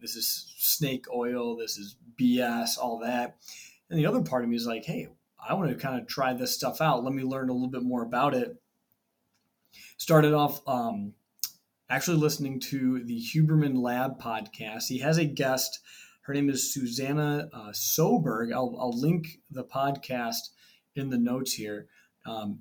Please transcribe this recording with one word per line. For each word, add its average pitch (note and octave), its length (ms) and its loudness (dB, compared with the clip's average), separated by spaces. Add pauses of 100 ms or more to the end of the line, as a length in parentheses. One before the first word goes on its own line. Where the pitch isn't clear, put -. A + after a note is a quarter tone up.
this A#2 140 -10
is - 420 -6
snake C3 560 -2
oil, A#2+ 420 -2
this A2+ 220 -6
is G2+ 180 -14 (200)
B B2 240 4
S," A#2 360 0
all A#2+ 240 -4
that. B2 380 -4 (500)
And E3 100 0
the D3+ 80 6
other A3 160 2
part B2+ 220 0
of A#2 60 0
me A#2+ 60 2
is A#2 100 -2
like, A2+ 180 -4
"Hey, D#3 240 -6 (380)
I B2 60 -2
wanna E3 220 0
kinda B2+ 320 -4
try C3 260 0
this B2 220 -2
stuff B2+ 260 -2
out. C#3 240 2
Let C3+ 80 0
me C3+ 100 -2
learn C3 280 -2
a - 20 0
little B2+ 160 0
bit B2+ 140 -4
more B2 200 0
about B2 300 2
it." B2 300 -2 (1400)
Started D3+ 340 6
off, D3 340 2
um, A2+ 460 -2 (760)
actually C#3 260 2
listening D3+ 440 2
to B2+ 440 0
the A#2+ 160 -4
Huberman D3+ 560 4
Lab B2 420 0
podcast. A2 720 -8
He B2+ 120 -4
has D#3+ 180 4
a E3 80 4
guest. C3 540 0 (420)
Her C#3 100 -8
name C#3+ 160 2
is B2+ 240 0
Susanna, C#3 800 -2
uh, G#2+ 200 -14
Soberg. B2 800 2
I'll, B2 260 -2
I'll A#2+ 180 -2
link D#3+ 420 0 (100)
the C3 140 -8
podcast B2+ 880 -4 (440)
in C3+ 160 -4
the B2+ 80 2
notes B2+ 340 0
here. G#2 360 -8 (360)
Um, G#2+ 360 -6